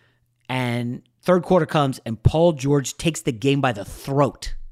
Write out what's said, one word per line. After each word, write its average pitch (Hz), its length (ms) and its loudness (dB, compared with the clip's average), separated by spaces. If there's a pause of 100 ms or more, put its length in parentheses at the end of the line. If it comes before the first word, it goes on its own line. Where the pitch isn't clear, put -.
(480)
And 120 540 -4 (200)
third 180 200 4
quarter 175 240 2
comes, 139 380 0
and 113 160 -6
Paul 170 320 4
George 139 440 -2
takes 165 240 -2
the 147 120 -4
game 139 280 0
by 131 120 2
the 101 120 -8
throat. - 720 -2 (180)